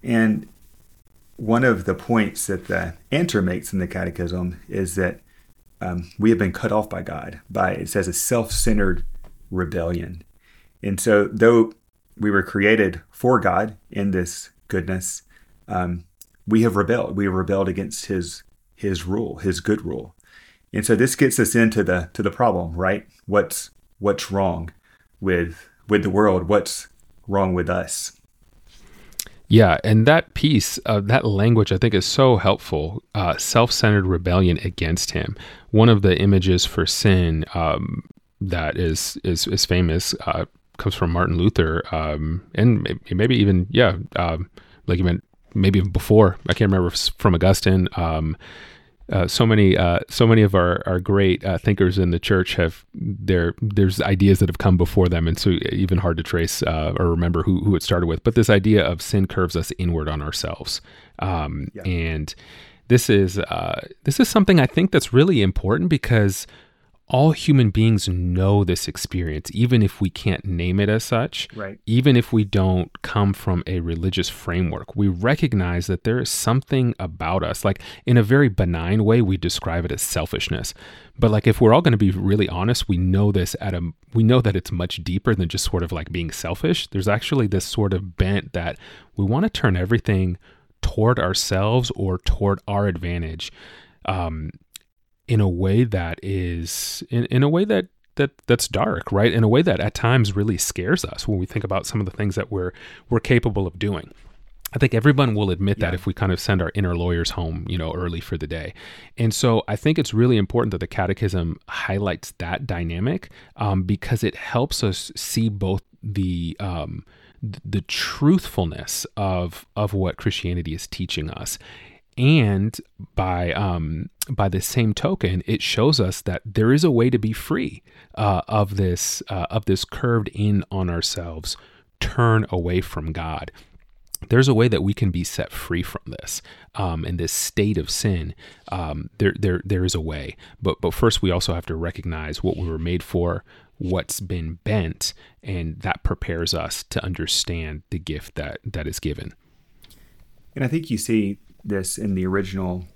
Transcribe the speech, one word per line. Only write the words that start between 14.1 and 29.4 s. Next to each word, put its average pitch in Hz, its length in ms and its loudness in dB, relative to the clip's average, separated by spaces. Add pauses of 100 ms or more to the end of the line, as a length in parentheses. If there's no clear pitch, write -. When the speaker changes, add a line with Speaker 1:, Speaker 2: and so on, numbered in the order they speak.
Speaker 1:
this 90 400 -6 (180)
goodness, 92 540 -6 (440)
um, 90 380 -4 (420)
we 110 140 4
have 107 160 2
rebelled. 101 400 0
We 101 80 0
have 95 80 0
rebelled 95 340 0
against 95 380 -6
his, 87 380 -6 (340)
his 90 280 -4
rule, 98 340 -6
his 95 200 -2
good 107 240 0
rule. 64 320 -10 (560)
And 107 140 -4
so 117 100 4
this 117 200 2
gets 135 240 2
us 113 160 2
into 113 280 4
the, 90 300 -2
to 104 100 -6
the 98 80 -2
problem, 90 440 -2
right? 92 300 -2 (200)
What's, - 460 -2 (280)
what's 98 320 -2
wrong 87 400 -2 (500)
with, 87 480 -2 (180)
with 104 160 4
the 104 60 -2
world? 92 400 2
What's - 380 0 (400)
wrong 95 260 0
with 87 160 -2
us? - 500 -6 (1300)